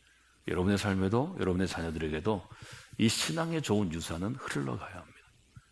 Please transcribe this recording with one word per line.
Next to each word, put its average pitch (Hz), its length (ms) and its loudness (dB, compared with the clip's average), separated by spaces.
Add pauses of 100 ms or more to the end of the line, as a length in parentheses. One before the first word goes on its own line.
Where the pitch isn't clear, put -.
(480)
여러분의 92 300 4
삶에도 101 600 2
여러분의 92 280 2
자녀들에게도 82 800 -2 (500)
이 110 100 6
신앙의 165 540 0
좋은 104 300 2
유산은 85 440 -4
흘러가야 92 600 -6
합니다. - 220 -18 (540)